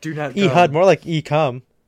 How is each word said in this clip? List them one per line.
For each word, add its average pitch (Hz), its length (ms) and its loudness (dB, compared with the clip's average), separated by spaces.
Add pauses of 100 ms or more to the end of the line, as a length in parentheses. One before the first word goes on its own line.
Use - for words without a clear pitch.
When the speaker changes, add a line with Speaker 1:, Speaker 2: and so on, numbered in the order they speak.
Speaker 1:
Do 156 140 -10
not 143 200 -8
Speaker 2:
E 202 120 -2
Speaker 1:
come. - 80 2
Speaker 2:
Hud, 170 180 4
more 170 120 2
like 175 200 2
E 160 160 -4
cum. 143 400 -2 (260)